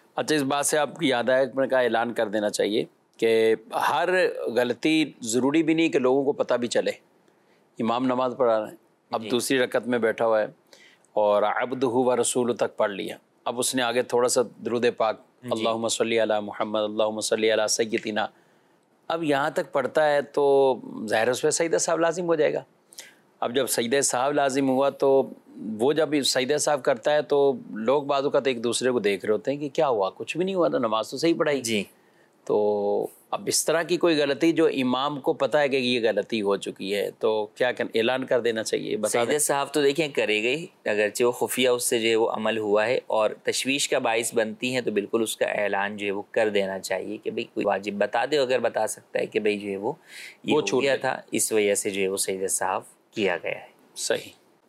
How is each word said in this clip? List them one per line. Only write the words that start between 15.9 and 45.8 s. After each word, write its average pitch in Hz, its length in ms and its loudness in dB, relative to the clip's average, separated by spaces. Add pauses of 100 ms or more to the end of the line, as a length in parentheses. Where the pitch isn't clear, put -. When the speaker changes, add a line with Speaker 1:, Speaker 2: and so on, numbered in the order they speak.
Speaker 1:
علی 107 200 0
محمد، 107 360 -4
اللہم 107 400 -2
صلی 110 340 2
علی 110 160 0
سیدنا، 110 580 -2 (800)
اب 165 160 -2
یہاں 143 260 2
تک 160 220 -6
پڑھتا 147 420 2
ہے 143 80 2
تو 139 540 4 (320)
ظاہر 110 200 2
ہے 123 40 2
اس 123 100 -2
پہ 156 80 2
سجدہ 170 280 0
سہو 165 200 0
لازم 165 280 0
ہو 165 100 2
جائے 147 180 2
گا۔ - 100 -6 (760)
اب 120 160 -4
جب 131 120 0
سجدہ 120 340 0
سہو 131 300 0
لازم 139 380 0
ہوا 135 200 2
تو 135 400 4 (260)
وہ 110 380 -2
جب 151 160 0 (140)
سجدہ 131 340 0
سہو 147 200 0
کرتا 135 360 0
ہے 151 80 4
تو 139 320 4 (160)
لوگ 120 340 0
بعض 139 200 0
اوقات 139 240 2
ایک 120 160 -2
دوسرے 120 280 0
کو 123 80 2
دیکھ 101 260 0
رہے 107 80 2
ہوتے 107 180 -2
ہیں 143 60 -4
کہ 147 120 -6
کیا 151 180 0
ہوا، 104 280 2
کچھ - 220 -10
بھی 180 80 0
نہیں 190 100 -4
ہوا 175 140 2
نا، 147 80 -2
نماز 110 320 0
تو 139 80 -10
صحیح 165 200 2
پڑھائی۔ 151 240 0
Speaker 2:
جی۔ 113 220 -2 (640)
Speaker 1:
تو 104 640 0 (240)
اب 104 140 -6
اس - 200 -2
طرح 160 180 0
کی 165 140 -2
کوئی 156 240 2
غلطی 143 300 2
جو 165 140 4
امام 135 540 0
کو 156 140 -2
پتہ 135 240 0
ہے 143 120 4
کہ 127 60 0
یہ 123 340 2
غلطی 104 320 -2
ہو 98 160 2
چکی 95 380 -6
ہے 95 140 -2 (100)
تو 110 360 0
کیا 123 160 0
کر-، 113 240 -4
اعلان 123 300 0
کر 123 140 0
دینا 110 240 -2
چاہیے، 107 340 -4
بتا 107 120 -2
Speaker 2:
سجدہ 117 220 0
Speaker 1:
دیں۔ - 60 0
Speaker 2:
سہو 139 360 0
تو 151 80 2
دیکھیں 143 260 2
کرے 107 360 0
گا 117 40 0
ہی، 156 180 -2 (200)
اگرچہ 107 380 2
وہ 120 80 4
خفیہ 123 380 0
اس 123 140 2
سے 120 160 0
جو 113 100 2
ہے 113 60 4
وہ 113 160 2
عمل 110 260 -2
ہوا 107 300 2
ہے 127 200 2
اور 107 220 2 (140)
تشویش 135 460 -2
کا 143 100 2
باعث 120 340 0
بنتی 113 400 0
ہیں 127 80 0
تو 113 100 -2
بالکل 104 300 0
اس 110 160 -2
کا - 80 0
اعلان 101 520 -2